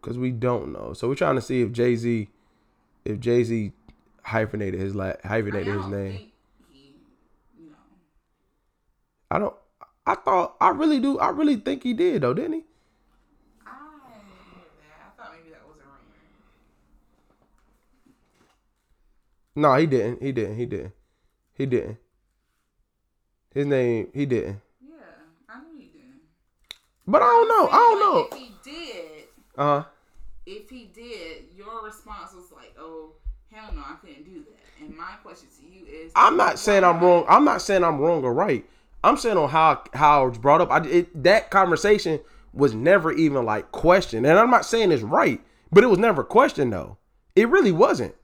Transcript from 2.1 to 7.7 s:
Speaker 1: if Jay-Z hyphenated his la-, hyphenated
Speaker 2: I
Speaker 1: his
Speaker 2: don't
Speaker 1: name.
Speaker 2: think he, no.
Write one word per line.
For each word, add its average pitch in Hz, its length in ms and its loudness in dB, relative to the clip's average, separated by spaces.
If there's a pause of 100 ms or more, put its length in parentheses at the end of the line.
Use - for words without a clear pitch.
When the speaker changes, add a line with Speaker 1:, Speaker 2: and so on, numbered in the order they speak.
Speaker 1:
if 107 160 -8
Jay-Z 117 540 -2 (500)
hyphenated 104 560 -6
his 98 160 -8
la-, 95 180 -6 (120)
hyphenated 101 420 -6
Speaker 2:
I 101 60 -6
Speaker 1:
his 101 80 -6
Speaker 2:
don't 95 100 -10
Speaker 1:
name. 98 220 -8
Speaker 2:
think 98 180 -18 (380)
he, 139 260 -20 (640)
no. 302 160 -20 (1500)